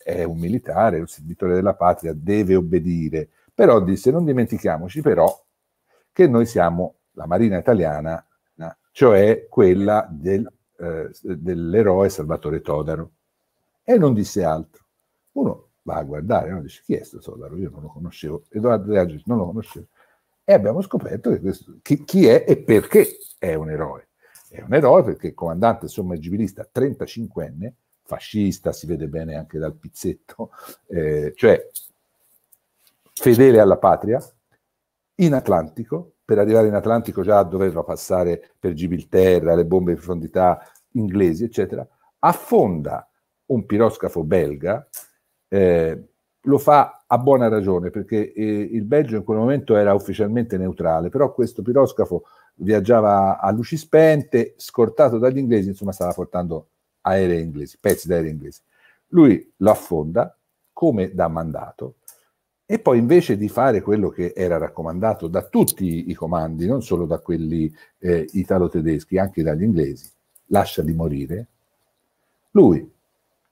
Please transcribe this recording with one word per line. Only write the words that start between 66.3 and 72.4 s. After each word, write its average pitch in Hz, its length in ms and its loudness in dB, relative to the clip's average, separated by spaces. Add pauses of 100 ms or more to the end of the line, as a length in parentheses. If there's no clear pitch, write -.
non 127 160 -2
solo 87 240 -4
da 80 140 -4
quelli, 80 520 -4 (280)
eh, 87 320 -2
italo-tedeschi, 90 840 -2
anche 95 260 -2
dagli 78 200 -2
inglesi, 80 460 -2 (380)
"Lasciali 95 460 -2
morire", 80 540 -6 (1040)